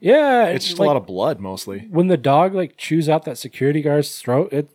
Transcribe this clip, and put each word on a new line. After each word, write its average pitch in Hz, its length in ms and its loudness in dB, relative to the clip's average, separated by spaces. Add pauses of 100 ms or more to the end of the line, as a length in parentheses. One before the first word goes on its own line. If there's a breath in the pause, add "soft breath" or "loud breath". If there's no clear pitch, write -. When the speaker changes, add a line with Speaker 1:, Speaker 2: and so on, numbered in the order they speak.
Speaker 1:
Yeah, 247 460 4
Speaker 2:
It's 170 180 -2
just - 140 -6
Speaker 1:
like, - 80 2
Speaker 2:
a - 20 4
lot 143 80 4
of 107 100 -4
blood 104 320 -2
mostly. 98 420 -10 (100)
Speaker 1:
when 175 160 2
the 180 100 2
dog, 143 380 2
like, 185 240 -6
chews 156 320 -2
out 160 160 0
that 139 100 -10
security 143 460 -2
guard's 147 380 0
throat, 139 340 -2
it, 143 200 -4